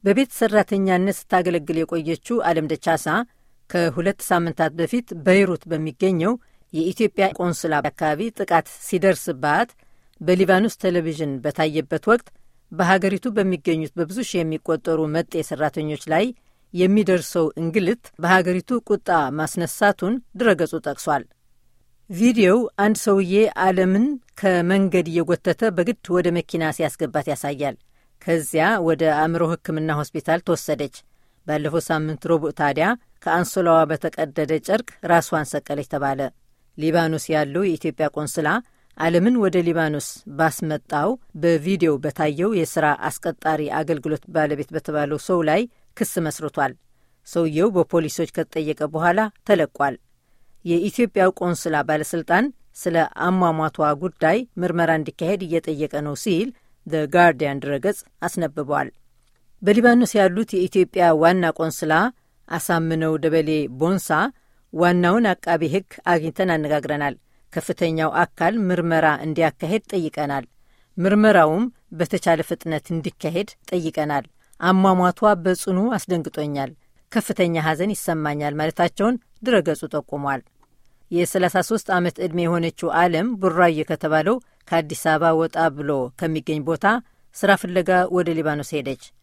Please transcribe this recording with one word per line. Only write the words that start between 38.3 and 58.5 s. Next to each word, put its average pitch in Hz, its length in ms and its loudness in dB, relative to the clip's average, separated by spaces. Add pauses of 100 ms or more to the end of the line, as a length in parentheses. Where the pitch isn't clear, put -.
ዓለምን 170 400 2
ወደ 190 240 2
ሊባኖስ 160 460 0 (260)
ባስመጣው 156 760 0 (260)
በቪዲዮው 165 600 2
በታየው 151 560 -2
የሥራ 160 320 0 (180)
አስቀጣሪ 156 580 -4 (100)
አገልግሎት 156 580 -4
ባለቤት 151 420 -2
በተባለው 147 480 -4
ሰው 180 220 0
ላይ 160 200 2 (360)
ክስ - 220 -4
መስርቷል። 147 540 -4 (540)
ሰውየው 165 440 0
በፖሊሶች 165 600 0
ከተጠየቀ 156 560 -4
በኋላ 170 320 0 (240)
ተለቋል። 143 520 2 (720)
የኢትዮጵያው 185 680 2
ቆንስላ 170 480 -2
ባለሥልጣን 160 600 0 (300)
ስለ 170 200 -4 (260)
አሟሟቷ 165 580 0 (160)
ጉዳይ 160 420 0 (200)
ምርመራ 170 360 0
እንዲካሄድ 160 500 -2
እየጠየቀ 156 580 -4
ነው 147 140 -6
ሲል 233 340 -2 (380)
ዘ 156 200 -2
ጋርዲያን 143 540 2
ድረገጽ 143 380 -4 (220)
አስነብቧል። 147 680 -4 (720)